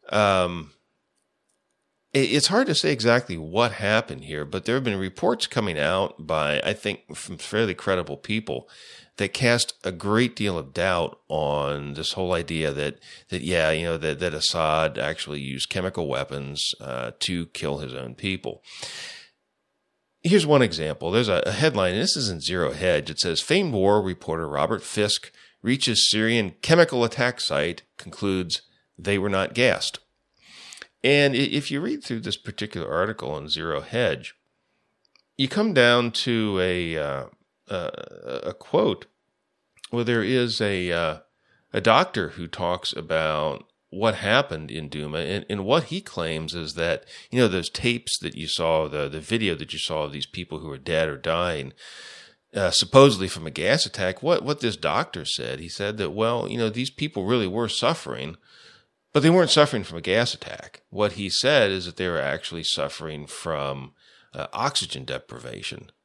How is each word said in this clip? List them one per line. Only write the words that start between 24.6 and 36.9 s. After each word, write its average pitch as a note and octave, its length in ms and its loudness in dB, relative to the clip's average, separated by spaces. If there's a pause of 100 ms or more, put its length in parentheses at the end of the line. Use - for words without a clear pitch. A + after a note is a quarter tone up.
Fisk - 500 -2 (300)
reaches B2 480 2
Syrian A2 500 2
chemical E3 440 6
attack A#2+ 360 0
site, D#2 440 -2 (120)
concludes F#2 640 -2 (380)
they G2+ 180 0
were G2 140 0
not F#2+ 240 0
gassed." A#2+ 440 2 (1040)
And C#3+ 320 6
i-, A#2+ 40 2
if C#3 320 0
you C#3 100 -2
read C4 240 -6
through A2+ 160 -6
this - 160 -6
particular - 560 -8
article F2+ 380 -2
on D2+ 180 -8
Zero D#2+ 320 -2
Hedge, E2+ 540 -2 (1040)
you C3+ 100 2
come G#3 240 0
down A#2+ 380 6
to A2 500 0
a, F2 380 0